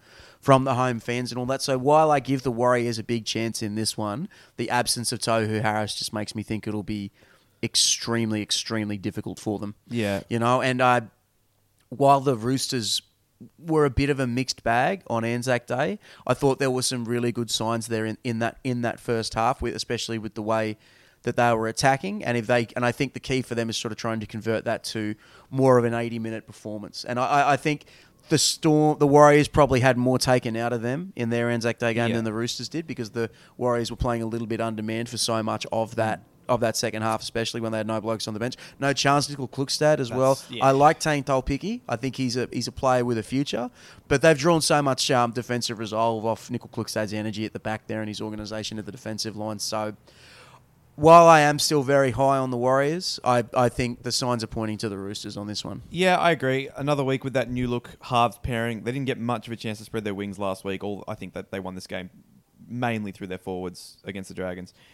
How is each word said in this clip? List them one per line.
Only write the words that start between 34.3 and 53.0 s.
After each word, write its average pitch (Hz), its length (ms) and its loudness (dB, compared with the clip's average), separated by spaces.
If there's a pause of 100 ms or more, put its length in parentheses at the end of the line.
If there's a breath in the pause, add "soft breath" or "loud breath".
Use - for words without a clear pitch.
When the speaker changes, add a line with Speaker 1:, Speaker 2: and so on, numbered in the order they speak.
Speaker 1:
bit 107 140 -4
undermanned 110 480 -4
for - 100 -10
so 113 240 0
much 110 300 -4
of 113 240 -4
that, 110 260 -2 (260)
of 123 100 0
that 113 180 0
second 110 260 -4
half, 110 200 -2
especially 117 380 -6
when 113 100 -4
they 110 80 -4
had 107 80 -4
no 110 140 -4
blokes 110 260 -4
on 110 80 -6
the 104 60 -8
bench. 127 160 -6 (240 loud breath)
No 139 120 2
chance, 139 380 2
Nickel 139 160 -8
Klukstad 151 540 0
as 120 100 -4
well. 131 240 4
Speaker 2:
That's, - 160 -6
yeah. 117 140 -2
Speaker 1:
I 135 80 8
like 147 260 6
Tane 147 240 0
Tolpiki. 143 640 -2
I 127 60 -2
think 123 220 -6
he's 127 200 -2
a, 120 160 -2
he's 120 140 -4
a 123 60 -8
player 127 320 2
with 120 120 0
a 110 60 -2
future, 202 480 -2 (380 loud breath)
but 139 140 2
they've 160 140 8
drawn 160 240 4
so 147 220 2
much, 135 300 0
um, 120 180 4
defensive 120 480 -4
resolve 110 480 -2
off 110 240 -4
Nickel 120 180 -6
Klukstad's 107 460 -4
energy 107 300 -4
at - 80 -6
the 98 80 -12
back 107 260 -8
there 110 140 -6
and 107 80 -6
his 98 120 -10
organisation 107 600 -8
at 104 60 -12
the 101 60 -12
defensive 107 440 -10
line. 107 240 -6
So 107 340 -4 (1040 loud breath)
while 165 300 10
I 160 140 10
am 147 180 4
still 147 240 2
very 139 280 4
high 135 280 2
on 131 120 -2
the 123 60 -4
Warriors, 139 680 0